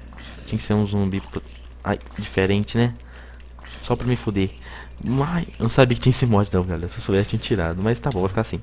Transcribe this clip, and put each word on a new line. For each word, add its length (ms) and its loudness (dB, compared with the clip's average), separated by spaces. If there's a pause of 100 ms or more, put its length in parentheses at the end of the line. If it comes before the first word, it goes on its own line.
(460)
tinha 120 -2
que 60 -4
ser 100 2
um 120 4
zumbi 340 2
pro-, 220 -8 (400)
ai, 160 -2 (180)
diferente, 640 2
né? 160 2 (880)
Só 160 -2
pra 100 -4
me 100 2
fuder. 340 0 (760)
Ai, 220 -2 (100)
eu 60 0
não 40 2
sabia 280 6
que 60 -6
tinha 80 8
esse 160 4
mod 260 4
não, 100 4
galera. 260 -2
Se 100 -10
eu 40 -8
soubesse, 280 4
tinha 100 0
tirado. 420 0
Mas 160 2
tá 120 -2
bom, 100 0
vai 80 2
ficar 140 0
assim. 200 -4